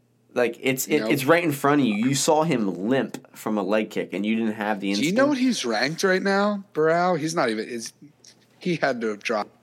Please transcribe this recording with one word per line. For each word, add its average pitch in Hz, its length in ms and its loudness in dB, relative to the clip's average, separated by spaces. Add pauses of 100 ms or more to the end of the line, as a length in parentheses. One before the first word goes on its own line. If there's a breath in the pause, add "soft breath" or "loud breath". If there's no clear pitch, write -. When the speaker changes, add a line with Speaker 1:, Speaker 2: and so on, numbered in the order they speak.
(340)
Speaker 1:
like, 120 260 0
it's, 131 260 -2
it, 151 140 2
Speaker 2:
Nope. 110 120 -2
Speaker 1:
it's 139 120 0
right 165 180 6
in 165 100 0
front 147 280 2
of 127 60 4
you. 107 80 2
You 123 200 0
saw 156 280 2
him 101 480 0
limp 123 440 -2
from 110 220 -4
a 104 60 0
leg 107 260 0
kick, - 240 -6
and 98 140 -4
you 110 100 0
didn't 110 200 -2
have 107 240 -4
the 98 80 -4
Speaker 2:
Do - 0 -
you 101 80 0
Speaker 1:
instinct." 160 200 0
Speaker 2:
know 269 120 4
what 285 100 0
he's 254 260 0
ranked 123 400 -2
right 190 180 2
now, 196 400 0 (120)
Barao? 165 440 2
He's 160 160 -4
not 147 140 2
even, 107 180 -2
is, 117 280 -10 (640)
he 175 180 -2
had 135 240 -2
to 113 80 -2
have 104 140 -6
dropped. 107 260 -2 (140)